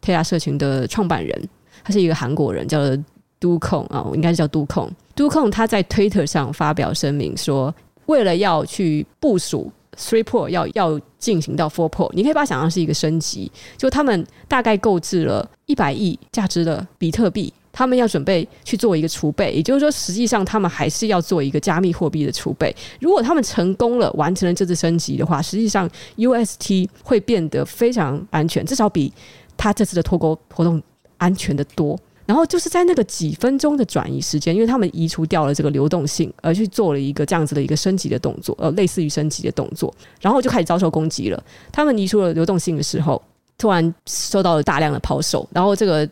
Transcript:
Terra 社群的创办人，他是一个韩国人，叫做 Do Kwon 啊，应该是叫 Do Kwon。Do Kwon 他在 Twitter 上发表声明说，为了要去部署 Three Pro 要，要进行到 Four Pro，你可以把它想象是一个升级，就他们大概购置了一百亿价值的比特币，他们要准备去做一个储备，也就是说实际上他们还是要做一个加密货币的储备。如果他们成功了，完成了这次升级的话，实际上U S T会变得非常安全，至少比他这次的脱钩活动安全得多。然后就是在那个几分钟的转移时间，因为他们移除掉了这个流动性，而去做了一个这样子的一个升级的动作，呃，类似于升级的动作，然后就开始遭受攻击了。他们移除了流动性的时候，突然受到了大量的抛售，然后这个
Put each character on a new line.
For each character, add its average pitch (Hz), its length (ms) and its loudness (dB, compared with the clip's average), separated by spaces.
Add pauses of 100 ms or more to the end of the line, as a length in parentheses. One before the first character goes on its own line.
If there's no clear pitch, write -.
Terra 170 220 0
社 170 160 -2
群 143 180 -2
的 139 300 -2
创 202 220 -2
办 104 180 -4
人， - 220 -6 (340)
他 - 100 -4
是 202 80 4
一 180 60 4
个 160 80 2
韩 131 180 -2
国 147 220 0
人， - 140 -6
叫 143 180 0
做 135 100 0 (460)
Do 175 160 2
Kwon - 300 -2
啊， - 260 -6
应 - 60 0
该 170 100 4
是 170 60 2
叫 160 100 2
Do 151 180 -2
Kwon。 - 240 -4 (280)
Do 285 120 2
Kwon 277 220 2
他 226 160 0
在 208 160 0
Twitter 196 420 2
上 147 280 -2
发 151 200 0
表 - 220 -2
声 147 180 -2
明 135 240 -4
说， 139 380 -2 (320)
为 294 160 4
了 180 140 2
要 170 280 2
去 160 400 0 (140)
部 254 180 2
署 - 340 -4 (280)
Three 226 240 2
Pro 220 260 -2
要， 175 200 -2
要 165 300 0 (200)
进 185 240 0
行 151 140 -6
到 160 120 0
Four 160 220 -2
Pro， - 240 -2
你 175 80 2
可 285 80 2
以 - 20 2
把 302 100 2
它 285 40 0
想 135 140 -2
象 160 100 2
是 175 100 0
一 160 60 0
个 156 80 0
升 160 240 0
级， - 320 -6 (260)
就 262 140 0
他 277 140 2
们 202 200 0 (220)
大 262 160 0
概 220 140 2
购 190 240 2
置 165 240 -2
了 104 260 -2 (160)
一 - 80 0
百 143 180 2
亿 180 240 -2 (140)
价 202 160 -2
值 170 180 0
的 165 220 -2 (100)
比 165 140 -2
特 214 180 2
币， 185 240 -4 (200)
他 254 120 0
们 254 140 4
要 240 80 4
准 151 180 -2
备 170 240 0 (140)
去 - 140 -4
做 202 200 2
一 151 60 0
个 165 60 0
储 151 240 -2
备， - 200 -2
也 151 80 0
就 240 140 0
是 277 60 2
说 294 100 4
实 - 220 -4
际 226 120 -2
上 208 200 0
他 214 160 -2
们 180 100 0
还 156 180 -2
是 214 200 -2
要 190 120 2
做 165 220 0
一 139 80 -2
个 151 80 -2
加 165 220 0
密 180 120 2
货 165 160 -2
币 151 160 -2
的 143 60 -2
储 - 220 -6
备。 - 200 -2 (280)
如 311 100 2
果 392 100 4
他 247 140 2
们 294 80 4
成 190 320 0
功 240 240 0
了， 202 140 2
完 156 200 0
成 185 160 0
了 175 60 2
这 190 100 0
次 180 80 0
升 170 240 2
级 139 200 -4
的 151 100 0
话， 151 160 0
实 185 140 -6
际 226 120 2
上 190 220 0 (240)
U 240 180 2
S 233 280 0
T 190 280 2 (140)
会 240 160 2
变 190 300 0
得 139 160 -2
非 - 280 0
常 151 380 -2
安 160 160 0
全， - 180 -2
至 262 120 -4
少 214 120 2
比 147 240 0 (440)
他 208 160 0
这 208 120 0
次 180 120 -4
的 170 60 2
脱 - 140 0
钩 160 220 0 (160)
活 170 100 0
动 165 160 2 (380)
安 180 160 2
全 - 220 -2
得 143 80 -4 (100)
多。 160 240 0 (260)
然 233 140 2
后 330 80 4
就 359 100 0
是 339 140 -2
在 359 140 2
那 349 100 4
个 254 80 4
几 156 320 -4
分 269 240 0
钟 294 180 2
的 254 80 2
转 - 260 -2
移 135 100 -4
时 - 180 -2
间， 165 160 0
因 208 60 2
为 226 60 4
他 254 120 2
们 190 140 2
移 165 160 -2
除 160 180 -2
掉 160 180 0
了 143 80 2
这 143 80 0
个 147 100 0
流 139 180 2
动 156 180 0
性， - 340 -4
而 165 140 0
去 214 140 2
做 185 240 0
了 143 60 0
一 139 140 -2
个 139 140 -2
这 185 80 0
样 165 100 2
子 143 80 -4
的 143 80 0
一 131 60 0
个 156 100 0
升 190 200 0
级 - 120 -4
的 - 80 0
动 - 240 -2
作， - 200 -6
呃， 160 100 0
类 185 160 2
似 180 180 -2
于 151 40 -2
升 151 200 -2
级 - 140 -6
的 - 80 -2
动 - 240 -4
作， - 180 -4 (280)
然 196 120 2
后 269 80 4
就 247 80 0
开 233 120 2
始 170 40 0
遭 170 140 0
受 175 100 2
攻 156 220 0
击 - 200 -4
了。 - 140 -6 (280)
他 294 120 0
们 262 140 2
移 196 80 0
除 208 140 2
了 180 120 2
流 160 140 0
动 190 120 0
性 165 180 -2
的 139 60 -2
时 - 180 -2
候， 147 200 0 (380)
突 226 100 0
然 170 240 4 (140)
受 - 340 -2
到 180 140 2
了 151 80 4
大 143 160 0
量 151 140 2
的 139 80 -2
抛 143 200 -2
售， - 320 -2
然 175 100 2
后 202 120 4
这 208 100 0
个 156 280 2